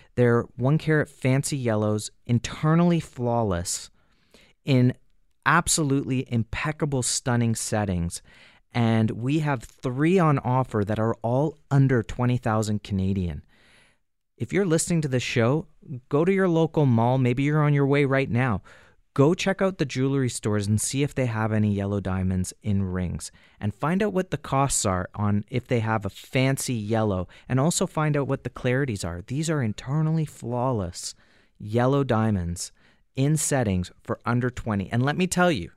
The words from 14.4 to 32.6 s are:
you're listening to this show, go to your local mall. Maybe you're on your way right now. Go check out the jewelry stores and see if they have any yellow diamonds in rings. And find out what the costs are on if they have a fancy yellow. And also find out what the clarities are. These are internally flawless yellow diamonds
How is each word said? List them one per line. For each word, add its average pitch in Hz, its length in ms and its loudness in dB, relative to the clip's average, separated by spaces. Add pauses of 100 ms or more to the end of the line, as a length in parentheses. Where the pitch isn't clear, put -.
you're 190 140 2
listening 165 360 2
to 151 60 -4
this 127 140 0
show, 131 440 0 (420)
go 147 160 2
to 190 80 2
your 190 160 2
local 160 380 2
mall. 120 320 4
Maybe 123 240 2
you're 151 200 2
on 147 120 4
your 143 120 2
way 139 180 4
right 135 260 0
now. 117 320 0 (520)
Go 139 180 6
check 190 300 -2
out 190 160 -2
the 147 80 -2
jewelry 135 420 0
stores 104 380 -2
and 107 120 2
see 131 240 -2
if 143 120 -2
they 131 100 0
have 110 260 -2
any 107 220 2
yellow 98 280 -2
diamonds 92 520 -2 (100)
in 98 200 0
rings. 90 500 -4 (260)
And 104 160 -6
find 180 280 -2
out 208 100 -2
what 185 180 -4
the 151 60 -4
costs 135 480 -2
are 92 300 -2
on 104 340 0
if 123 200 -6
they 123 120 0
have 110 240 -2
a 98 60 -4
fancy 135 640 -2
yellow. 104 520 -2 (220)
And 127 100 0
also 170 280 0
find 151 280 -2
out 139 140 -2
what 135 160 -4
the 123 60 -8
clarities 127 540 -2
are. 87 220 -8
These 151 220 -6
are 156 140 -2
internally 156 640 -2
flawless 120 880 -6 (440)
yellow 120 460 0
diamonds 107 680 0 (420)